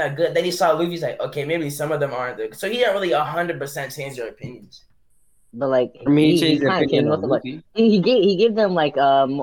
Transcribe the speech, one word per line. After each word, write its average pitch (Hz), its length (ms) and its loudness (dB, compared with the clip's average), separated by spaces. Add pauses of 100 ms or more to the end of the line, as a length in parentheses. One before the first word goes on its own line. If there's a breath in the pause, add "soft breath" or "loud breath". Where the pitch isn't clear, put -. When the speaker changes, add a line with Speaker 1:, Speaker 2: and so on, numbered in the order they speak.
Speaker 1:
that 143 100 -6
good." 160 180 0
Then 170 100 0
he 180 60 -2
saw 175 220 2
Luffy, 170 180 0
he's 160 120 -6
like, 131 160 -4
"Okay, 139 280 -6
maybe 160 240 -4
some 147 200 -6
of 147 80 -2
them 131 140 -2
aren't." 123 240 -6
The-, 110 180 -8
so 196 160 -8
he 240 60 -4
didn't 240 160 2
really 190 200 -2
a 147 120 2
hundred 165 340 -4
percent 139 380 -8
change 135 220 -10
their 113 100 -8
opinions. 127 560 -18 (680)
Speaker 2:
But, 131 160 -4
like, 127 240 0 (120)
Speaker 3:
I 143 40 2
mean, 147 160 6
he 156 60 6
Speaker 2:
he, 175 40 4
he 160 40 2
Speaker 3:
changed 151 220 2
their 139 60 2
Speaker 2:
kinda 170 160 2
Speaker 3:
opinion 135 200 2
Speaker 2:
changed 147 100 0
Speaker 3:
on 156 60 -2
Speaker 2:
most - 40 -4
of, 135 60 -4
like, 123 140 0
Speaker 3:
Luffy. 143 180 -10 (100)
Speaker 2:
he, 226 180 4
he 208 100 4
gave, 226 220 2
he 190 140 2
gave 220 180 2
them, 202 200 2
like, 151 240 0
um, 139 440 2